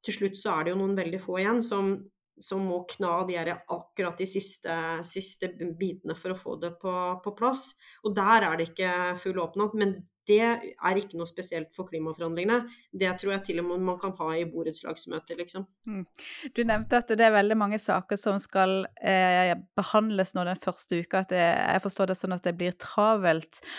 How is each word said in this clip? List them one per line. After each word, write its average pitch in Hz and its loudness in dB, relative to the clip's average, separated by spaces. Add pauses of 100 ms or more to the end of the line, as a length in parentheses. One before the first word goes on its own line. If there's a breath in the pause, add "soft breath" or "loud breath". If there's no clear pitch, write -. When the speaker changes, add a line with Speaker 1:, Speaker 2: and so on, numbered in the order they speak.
Speaker 1:
til 202 -4
slutt 196 -2
så 180 0
er 156 0
det 175 0
jo 196 0
noen 196 0
veldig 185 -4
få 185 -4
igjen 226 2
som, 196 0 (420)
som 190 -2
må 180 -2 (100)
kna 175 0 (100)
de 180 -4
her, 165 -4 (240)
akkurat 170 -6
de 190 0
siste, - 0 (240)
siste 185 -2 (300)
bitene 180 -6
for 185 -6
å 185 -10
få - -10
det 170 -8
på, 185 -4 (320)
på 208 -6
plass. 254 2 (340 loud breath)
Og 208 -2
der 208 6
er 160 0
det 165 -2
ikke 185 -2 (240)
full 185 -4
åpenhet, 202 -2
men 196 0 (340)
det 208 8
er 226 0
ikke 196 -6
noe 165 -6
spesielt 165 -8
for 185 -10
klimaforhandlingene. 165 -2 (420 loud breath)
Det 185 2
tror 196 -2
jeg 196 -6
til 175 -2
og 175 -2
med 185 -2
man 180 -4
kan 190 -4
ha 160 -2
i 170 0
borettslagsmøter, 160 -6
liksom. 190 -8 (240)
Speaker 2:
Mm. 196 -6 (500 loud breath)
Du 233 2
nevnte 226 2
at 233 -2
det 226 6
er 220 8
veldig 208 6
mange 208 0
saker 185 0
som 202 0
skal, 190 2 (180)
eh, 185 6 (240)
behandles 208 2
nå 180 0
den 185 -2
første 175 -2
uka, 185 0
at - -4
det, 180 4
jeg 170 4
forstår 185 0
det 180 -2
sånn 185 -2
at - -6
det 175 0
blir 180 -2
travelt. 196 2 (180 loud breath)